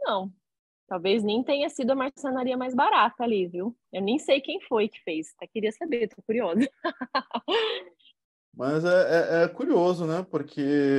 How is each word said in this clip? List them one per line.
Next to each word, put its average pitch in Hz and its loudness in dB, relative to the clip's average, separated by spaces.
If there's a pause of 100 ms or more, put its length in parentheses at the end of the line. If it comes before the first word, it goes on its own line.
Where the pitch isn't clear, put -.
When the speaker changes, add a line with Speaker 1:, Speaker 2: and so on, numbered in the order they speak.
Speaker 1:
não. 196 -2 (560)
Talvez 190 0
nem 214 0
tenha 285 0
sido 247 -2
a - 2
marcenaria 262 -4
mais 254 -4
barata 254 2
ali, 208 0
viu? 180 -6 (160)
Eu 190 -6
nem 202 0
sei 277 2
quem 311 -8
foi 220 0
que - -18
fez. 160 -8
Até 175 -14
queria 214 -4
saber, 240 -4
tô - -20
curiosa. 220 0 (160)
<laughs> - -6 (1500)
Speaker 2:
Mas 147 -2
é, 165 4
é, - 6
é 175 4
curioso, 180 2
né? 165 -2
Porque 151 -6 (380)